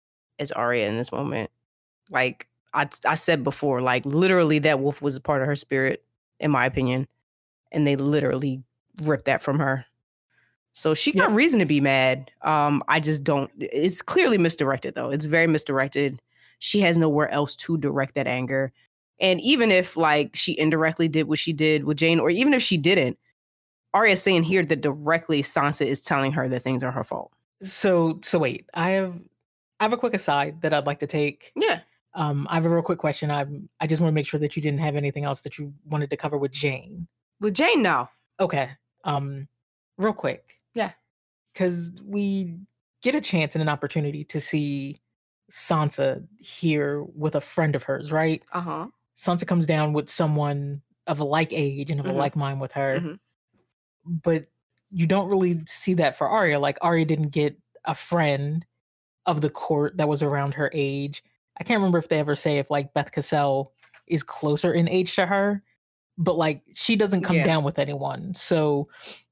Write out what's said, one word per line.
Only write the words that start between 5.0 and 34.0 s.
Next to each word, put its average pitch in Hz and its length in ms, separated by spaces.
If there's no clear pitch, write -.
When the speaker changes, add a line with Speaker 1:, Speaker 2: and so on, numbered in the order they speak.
Speaker 1:
was 143 140
a 139 60
part 143 200
of 131 60
her 147 80
spirit, 135 480
in 151 120
my 127 160
opinion. 131 400
And 147 160
they 143 80
literally 139 680
ripped 151 240
that 135 160
from 143 180
her. 135 260
So 160 200
she 285 180
got 190 180
Speaker 2:
Yep. 208 80
Speaker 1:
reason 269 240
to 175 40
be 143 160
mad. 135 500
Um, 147 440
I 156 120
just 151 240
don't, 139 260
it's 165 440
clearly 294 340
misdirected, 135 560
though. 127 160
It's 139 160
very 165 220
misdirected. 139 720
She - 220
has 170 180
nowhere 151 300
else 143 280
to 165 200
direct 139 360
that 135 140
anger. 127 440
And 185 220
even 233 300
if, 180 260
like, 151 380
she - 220
indirectly 160 500
did 156 200
what 151 120
she - 120
did 156 340
with 147 120
Jane, 165 220
or 131 100
even 247 240
if 247 80
she - 160
didn't, 156 400
Arya's 202 280
saying 180 220
here 180 200
that 151 180
directly 156 600
Sansa 143 440
is 135 140
telling 135 340
her 131 140
that 127 140
things 127 220
are 127 80
her 127 120
fault. - 280
Speaker 2:
So, 175 600
so - 160
wait, 143 380
I 170 160
have, 190 240
I 202 60
have 220 80
a 240 40
quick 240 160
aside 151 480
that 156 140
I'd 143 100
like 143 140
to 147 80
take. 147 480
Speaker 1:
Yeah. 392 240
Speaker 2:
Um, 143 360
I - 60
have 165 100
a 170 40
real 170 140
quick 165 160
question. 147 320
I, 143 140
I 160 80
just 156 120
wanna 165 140